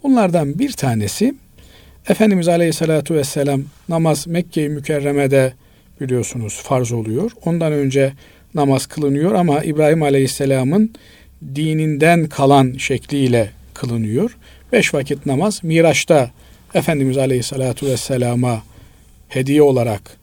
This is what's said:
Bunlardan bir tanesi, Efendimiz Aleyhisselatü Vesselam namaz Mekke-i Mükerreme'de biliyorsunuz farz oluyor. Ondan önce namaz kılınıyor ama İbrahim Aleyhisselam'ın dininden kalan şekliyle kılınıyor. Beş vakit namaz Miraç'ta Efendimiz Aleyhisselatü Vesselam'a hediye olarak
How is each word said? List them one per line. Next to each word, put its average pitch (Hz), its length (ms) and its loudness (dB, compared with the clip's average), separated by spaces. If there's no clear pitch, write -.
Bunlardan 175 560 2
bir 269 140 -2
tanesi, 120 600 -2
Efendimiz 190 400 2
Aleyhisselatü 160 680 0
Vesselam 143 500 -2
namaz 160 380 0
Mekke-i 170 420 -4
Mükerreme'de 143 880 0
biliyorsunuz 123 640 -6
farz 127 300 -2
oluyor. 117 380 -4
Ondan 165 280 -2
önce 139 400 0
namaz 139 300 0
kılınıyor 151 480 -2
ama 156 280 2
İbrahim 151 400 2
Aleyhisselam'ın 139 920 0
dininden 156 720 2
kalan 139 520 4
şekliyle 123 720 -2
kılınıyor. 117 640 -4
Beş 139 220 0
vakit 143 320 -4
namaz 160 380 -2
Miraç'ta 160 640 2
Efendimiz 143 420 0
Aleyhisselatü 131 680 -2
Vesselam'a 123 760 -2
hediye 139 340 2
olarak 120 600 0